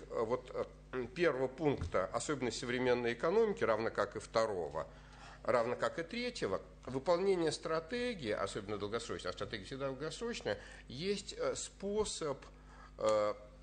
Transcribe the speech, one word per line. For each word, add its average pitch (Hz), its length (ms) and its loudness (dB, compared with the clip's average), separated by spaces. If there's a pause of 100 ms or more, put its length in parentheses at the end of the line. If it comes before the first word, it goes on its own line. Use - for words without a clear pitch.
э, - 140 0
вот, 113 280 -2 (400)
э, 127 240 -2
первого 135 320 4
пункта 107 640 2
особенности 127 480 0
современной 123 540 2
экономики, 196 500 2
равно 110 280 4
как 104 260 0
и - 20 -6
второго, 87 680 0 (560)
равно 120 340 4
как 117 220 0
и 165 40 0
третьего, 226 580 -2 (240)
выполнение 175 680 4
стратегии, 160 800 -2
особенно 104 460 -2
долгосрочной, 98 540 -4
а - 20 -4
стратегия 104 300 -6
всегда 135 240 -6
долгосрочная, 135 680 -4 (320)
есть, 190 480 -4
э, 143 180 0
способ, 202 880 -4 (520)
э, 107 360 4 (300)